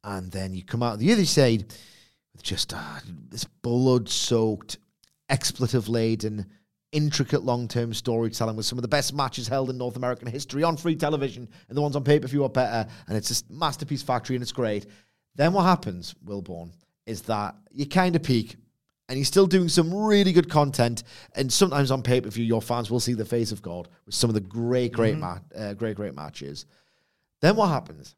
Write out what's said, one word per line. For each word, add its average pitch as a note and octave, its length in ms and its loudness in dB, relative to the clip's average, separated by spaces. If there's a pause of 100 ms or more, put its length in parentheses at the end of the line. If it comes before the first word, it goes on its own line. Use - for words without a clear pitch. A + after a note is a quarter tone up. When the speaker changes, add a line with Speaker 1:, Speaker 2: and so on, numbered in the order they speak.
Speaker 1:
And F#2+ 260 -8
then F#2+ 220 -6
you F#2 100 -8
come A#2 200 -4
out A2+ 160 -2
the B2 120 4
other G#3+ 140 6
side A#2 400 4 (680)
with - 80 -20
just, - 320 -4
uh, - 240 -12 (320)
this - 140 -10
blood-soaked, A#2+ 1300 0 (540)
expletive-laden, A2+ 1120 0 (480)
intricate D3 520 0
long-term A#2+ 500 -2
storytelling A2+ 640 -2
with A2 100 -6
some B2 100 -4
of A#2+ 60 -4
the A#2+ 60 -6
best C#3 260 0
matches C3 340 -4
held C3 220 0
in B2+ 80 -6
North B2 180 -6
American B2 320 -4
history C#3 340 -4
on E3 140 0
free D#3+ 200 -2
television, C#3 520 -2 (200)
and B2+ 100 -4
the D3 40 2
ones D3 140 -2
on C#3 80 -2
pay-per-view C#3+ 400 4
are B2+ 60 0
better, A#2 400 0 (180)
and A2 80 -2
it's G#2 140 -2
this - 180 -2
masterpiece C#3+ 540 -4
factory, B2+ 340 -2
and B2 60 -4
it's A#2+ 100 -8
great. G#2+ 320 -2 (520)
Then E3 180 2
what G3 80 4
happens, E3+ 520 0 (120)
Wilborn, F2 460 -10 (340)
is A2 160 -8
that G#2 320 -2 (160)
you C#3 160 -6
kind F3+ 300 2
of - 60 2
peak, A2+ 340 0 (520)
and C3 100 -6
you're C#3 60 -2
still G3 240 6
doing F3+ 200 4
some E3 240 2
really G3+ 400 4
good D#3+ 160 6
content, C3 540 2 (320)
and C3 180 -2
sometimes C3+ 380 4
on C3 100 0
pay-per-view, A#2+ 440 0
your A2+ 180 2
fans A#2 300 -2
will A#2+ 80 2
see B2 140 0
the G#2+ 100 -4
face A#2 260 0
of G2+ 100 -8
God F2 280 -10 (180)
with G2 80 -10
some A#2+ 160 2
of A2 40 2
the G#2 60 2
great, A#2 520 -2
great - 240 2
Speaker 2:
Mm-hmm. D#3 40 -6 (400)
Speaker 1:
ma-, G#2 100 -8
uh, G2+ 40 -10
great, G#2+ 220 -6
great G2+ 180 -8
matches. C#2+ 500 -14 (760)
Then F#3 160 4
what G3+ 140 2
happens D#2+ 480 -8